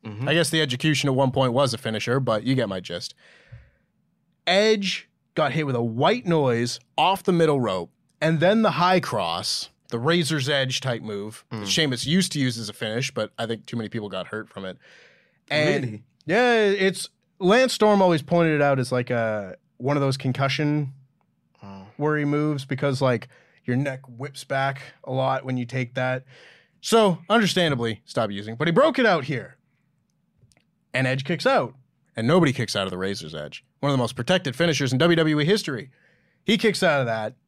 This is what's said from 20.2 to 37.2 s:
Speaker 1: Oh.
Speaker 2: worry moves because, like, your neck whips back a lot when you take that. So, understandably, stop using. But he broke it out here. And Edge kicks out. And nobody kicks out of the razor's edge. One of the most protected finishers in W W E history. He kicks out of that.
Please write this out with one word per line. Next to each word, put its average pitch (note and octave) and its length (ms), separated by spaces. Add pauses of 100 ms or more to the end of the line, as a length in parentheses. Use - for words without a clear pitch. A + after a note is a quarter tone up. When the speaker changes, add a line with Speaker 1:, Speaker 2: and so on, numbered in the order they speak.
Speaker 1:
Oh. G2 240 (120)
Speaker 2:
worry D3+ 260
moves D3 400
because, C3+ 360
like, B2+ 280 (360)
your B2 120
neck C3+ 300
whips C3 380
back C3+ 380 (220)
a B2+ 80
lot C3 320
when B2+ 120
you B2 80
take B2 300
that. B2+ 300 (580)
So, G#3+ 360 (120)
understandably, D#3+ 760
stop A2+ 260
using. G#2 260
But D3+ 120
he E3+ 40
broke C4+ 260
it B3 80
out E3 180
here. B2+ 320 (1400)
And C3 140
Edge C3 180
kicks E3+ 220
out. A3 280 (400)
And A2+ 140
nobody D#3+ 240
kicks A#2+ 240
out G2 100
of F#2+ 40
the F#2 80
razor's F#2 360
edge. D2+ 300 (160)
One C#3+ 100
of C#3 40
the B2+ 80
most A#2+ 120
protected E3 400
finishers C#3+ 380
in C3 60
W E3+ 180
W D#3 240
E D3 40
history. D#3+ 460 (540)
He A#3 120
kicks G3+ 260
out D3+ 180
of B2+ 60
that. A2+ 280 (140)